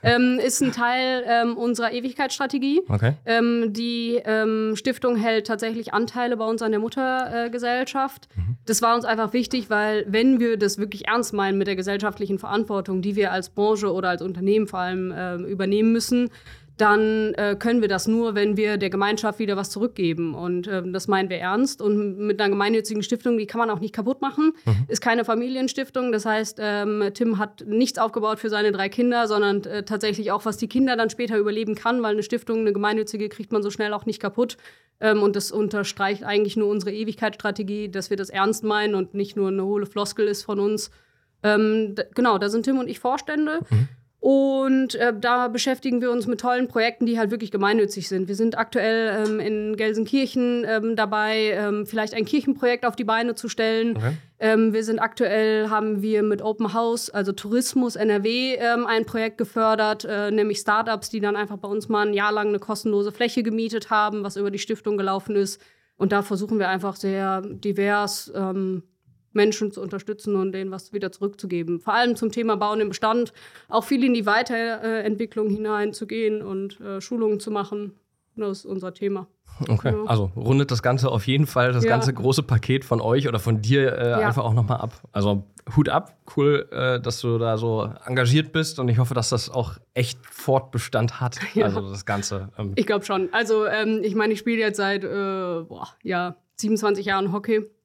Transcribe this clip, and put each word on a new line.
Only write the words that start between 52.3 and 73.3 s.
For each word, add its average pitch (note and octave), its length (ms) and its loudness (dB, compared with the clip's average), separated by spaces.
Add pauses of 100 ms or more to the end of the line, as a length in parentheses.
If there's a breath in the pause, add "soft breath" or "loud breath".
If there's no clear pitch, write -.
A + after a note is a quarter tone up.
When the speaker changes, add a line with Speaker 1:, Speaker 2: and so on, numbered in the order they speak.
Speaker 1:
auf A#3 120 -2
die B3 80 -4
Beine A3+ 320 0
zu A#3+ 120 -10
stellen. A3+ 480 0
Speaker 2:
Okay. B2 220 -2 (220 loud breath)
Speaker 1:
Ähm, A3 340 4
wir A3 100 0
sind A3 160 0
aktuell, A3 720 2
haben G#3+ 320 0
wir G#3+ 220 2
mit G#3 180 0
Open G#3+ 320 -2
House, A#3 380 0
also G3 200 -2
Tourismus A#3 640 0
N G#3+ 140 2
R G#3 140 2
W, B3 320 0
ähm, A#3+ 320 0
ein A3+ 180 2
Projekt A3 320 -4
gefördert, A3 640 0
äh, G#3 280 -2
nämlich G#3 260 2
Startups, A3 540 0
die A3 80 -4
dann G#3 160 0
einfach G#3 220 -4
bei G3 120 -10
uns G#3 180 -4
mal G#3 200 2
ein G#3 80 0
Jahr G#3 160 2
lang G#3+ 160 0
eine G#3 120 0
kostenlose G3+ 520 -2
Fläche A#3+ 320 0
gemietet A3+ 480 -2
haben, G#3+ 320 2
was G3 120 -8
über G3+ 140 -2
die G3+ 100 -6
Stiftung G#3+ 380 -4
gelaufen G3 380 -2
ist. G3 260 0 (340 soft breath)
Und F#3+ 160 0
da G3+ 120 2
versuchen G#3 340 -2
wir F#3+ 120 2
einfach F#3+ 260 -2
sehr F#3+ 460 -2
divers, G3+ 920 -2
ähm, F#3+ 460 -2 (520)
Menschen G#3+ 380 2
zu G3 100 -12
unterstützen G3+ 540 -6
und F#3+ 160 0
denen F#3+ 200 -6
was F#3 220 -14
wieder G3 180 -4
zurückzugeben. F3 680 -4
Vor G#3 140 -2
allem A#3+ 220 2
zum A3 160 -2
Thema A3 260 0
Bauen G#3 220 0
im G#3 80 2
Bestand, A3 460 0 (360 loud breath)